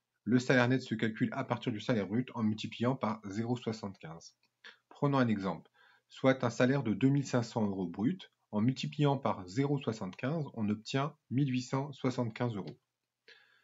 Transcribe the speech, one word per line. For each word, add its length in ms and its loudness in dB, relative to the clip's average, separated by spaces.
Le 140 4
salaire 300 4
net 140 2
se 120 -4
calcule 380 0
à 120 -4
partir 280 -2
du 80 -6
salaire 260 0
brut 280 -2
en 80 -4
multipliant 520 0
par 300 -4
zéro 320 -2
soixante-quinze. 800 -10
Prenons 280 2
un 100 6
exemple, 420 -2
soit 360 2
un 60 2
salaire 320 4
de 100 0
deux 160 4
mille 180 2
cinq 160 2
cents 240 0
euros 220 -2
brut, 420 -2
en 80 0
multipliant 560 2
par 320 -2
zéro 300 0
soixante-quinze, 760 -4
on 160 -2
obtient 480 -2
mille 200 2
huit 120 -2
cent 300 -4
soixante-quinze 640 -2
euros, 240 -8